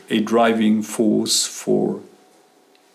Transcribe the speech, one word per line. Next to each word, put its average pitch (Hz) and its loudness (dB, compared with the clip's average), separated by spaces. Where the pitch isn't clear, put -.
a 110 0
driving 110 2
force 107 0
for - -2